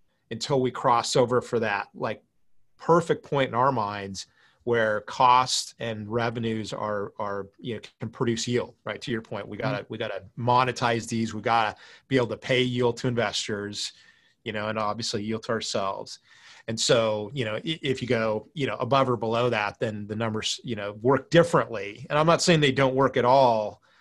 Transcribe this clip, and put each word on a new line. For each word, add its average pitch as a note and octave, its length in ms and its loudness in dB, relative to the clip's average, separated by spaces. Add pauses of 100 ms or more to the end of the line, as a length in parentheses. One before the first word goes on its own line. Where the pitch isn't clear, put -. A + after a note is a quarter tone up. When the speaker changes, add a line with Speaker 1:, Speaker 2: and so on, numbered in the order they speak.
(320)
Speaker 1:
until B2+ 280 -2
we B2+ 120 2
cross A#2+ 440 2
over B2 240 4
for A#2 200 -2
that, G#2 340 -2
like, A2 280 -8 (540)
perfect E3+ 480 2
point C3+ 240 0
in A2 60 -8
our C3 180 2
minds G2+ 540 -6 (380)
where A2 380 2
cost B2+ 800 2
and A2 280 -6
revenues A2+ 640 -2
are, G#2 460 -4
are, G2+ 300 -6 (100)
you A#2 160 -8
know, G#2+ 60 -10 (180)
can A#2 120 -8
produce A#2+ 360 -2
yield, A#2+ 280 -2 (100)
right? G#2+ 160 -8
To - 100 -8
your A2 120 -4
point, G#2 260 -10
we G#2 80 -10
gotta, G#2+ 220 -2
Speaker 2:
Mm-hmm. G2+ 100 -10
Speaker 1:
we A2+ 100 -8
gotta G#2 240 -6 (160)
monetize A#2+ 680 2
these. A2+ 260 -2
We G#2+ 60 -8
gotta A2+ 340 2 (340)
be C3+ 80 2
able B2 120 2
to G#2+ 80 -6
pay B2+ 260 0
yield B2 360 0
to C3 100 -4
investors, G#2 840 -4 (520)
you A2 80 -6
know, G#2+ 160 -4
and A2 100 -4
obviously G#2+ 460 -4
yield A2 200 -6
to B2 80 -4
ourselves. G#2 680 -6 (480)
And A2+ 100 -4
so, A2 560 2
you B2+ 120 -4
know, G#2+ 100 -4
i-, D#3+ 260 -6
if C3+ 200 -4
you - 40 -6
go, A2 460 -2
you C#3 140 -4
know, G#2+ 100 -4
above C3 320 2
or B2 80 2
below A#2 340 0
that, G#2 300 -2
then G#2+ 260 -4
the G#2 80 -8
numbers, G#2+ 480 -4
you A2+ 140 -6
know, G#2 240 -6
work C3 300 2
differently. A#2+ 800 2
And D3 80 2
I'm D#3 80 4
not E3 160 6
saying E3 180 6
they D3 100 6
don't C3 240 2
work C3 220 2
at A#2+ 80 4
all, A#2+ 560 4 (200)